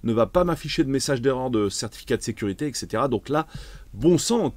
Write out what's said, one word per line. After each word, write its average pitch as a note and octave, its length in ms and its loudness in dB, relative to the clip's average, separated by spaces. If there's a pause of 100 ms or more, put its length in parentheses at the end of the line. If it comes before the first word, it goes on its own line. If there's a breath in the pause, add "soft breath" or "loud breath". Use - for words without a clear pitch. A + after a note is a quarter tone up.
ne A#2 80 0
va A2+ 140 4
pas F3+ 180 2
m'afficher E3 400 0
de C3+ 60 0
message C3+ 320 0
d'erreur B2+ 300 0
de G#2 180 2
certificat - 480 -4
de - 60 -6
sécurité, G#2 420 -4
et C#3 80 -6
cetera. A2 340 -2
Donc A#2 220 -2
là, D3+ 160 0 (480 loud breath)
bon D#3 240 4
sang, G#3+ 400 0